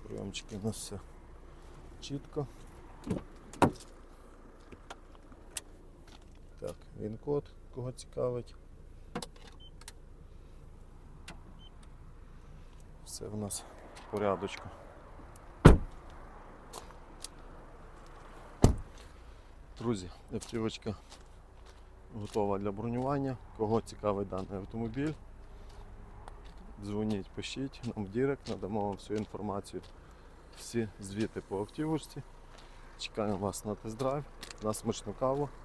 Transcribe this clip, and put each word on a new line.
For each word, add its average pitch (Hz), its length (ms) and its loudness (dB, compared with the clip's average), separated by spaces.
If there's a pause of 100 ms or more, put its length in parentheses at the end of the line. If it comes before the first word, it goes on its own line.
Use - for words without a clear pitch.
Прийомчики 104 600 -4
у - 40 0
нас 107 100 0
все - 220 -4 (1000)
чітко. 139 460 -2 (4000)
Так, - 160 -6 (240)
він-код, 117 520 0 (240)
кого 127 160 -2
цікавить. 123 640 -2 (4000)
Все - 220 -6
в 104 100 -2
нас 104 260 0 (320)
в - 160 -10
порядочку. 98 580 4 (4000)
Друзі, 104 300 4 (240)
автівочка 110 640 0 (1200)
готова 101 440 4
для 101 120 2
бронювання. 127 680 2 (200)
Кого 110 240 8
цікавить 101 480 2
даний 95 280 -2
автомобіль, 117 560 0 (1700)
дзвоніть, 104 460 2
пишіть - 520 -4 (140)
нам 107 100 0
в 92 40 -4
директ, 131 400 4
надамо 101 380 2
вам 101 80 2
всю 104 240 0
інформацію, 98 640 -2 (760)
всі 113 320 2 (100)
звіти 101 420 0
по 98 180 0
автівочці. 151 640 0 (720)
Чекаємо 104 400 2
вас 95 280 2
на 104 100 2
тест-драйв, 131 480 0 (400)
на 107 100 4
смачну - 460 0
каву. 139 300 4 (160)